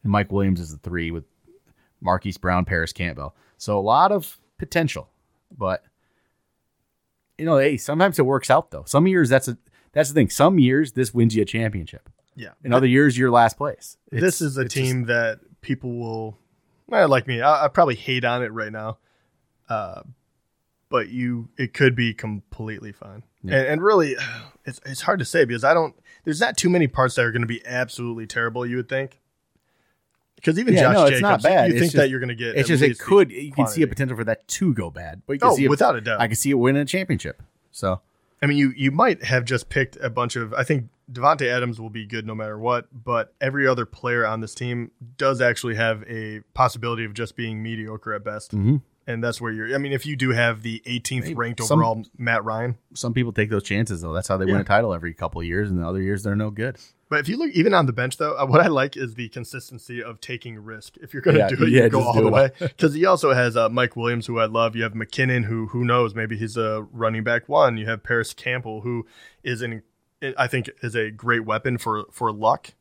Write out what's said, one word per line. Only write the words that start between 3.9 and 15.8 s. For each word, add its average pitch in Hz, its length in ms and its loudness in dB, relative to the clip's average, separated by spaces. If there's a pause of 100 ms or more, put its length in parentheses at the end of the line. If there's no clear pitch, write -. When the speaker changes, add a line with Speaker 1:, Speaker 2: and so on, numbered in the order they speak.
Speaker 1:
of 185 260 -4 (180)
potential, 160 540 -4 (460)
but, 92 280 -4 (1500)
you 156 60 -6
know, 160 140 4
hey, 139 180 4
sometimes 160 420 0
it 131 80 4
works 135 240 -2
out 143 200 4
though. 73 160 -14
Some 156 200 4
years 180 220 4
that's 131 200 4
a, 120 80 -6 (360)
that's 147 180 2
the 147 40 -12
thing. 123 160 6
Some 170 280 6
years 139 340 4
this 123 220 -2
wins 113 220 4
you 107 60 2
a - 20 2
championship. 104 640 -6 (260)
Speaker 2:
Yeah. 117 160 -16 (140)
Speaker 1:
In 120 80 0
other 131 140 6
years, 131 300 6
you're 127 140 2
last 120 260 4
place. - 400 -10 (140)
Speaker 2:
This 113 120 -2
Speaker 1:
It's, 180 180 0
Speaker 2:
is 139 180 -4
a 135 40 -2
Speaker 1:
it's 120 120 -6
just 131 120 -2
Speaker 2:
team 127 180 -2
that 117 360 -2 (200)
people 127 380 -6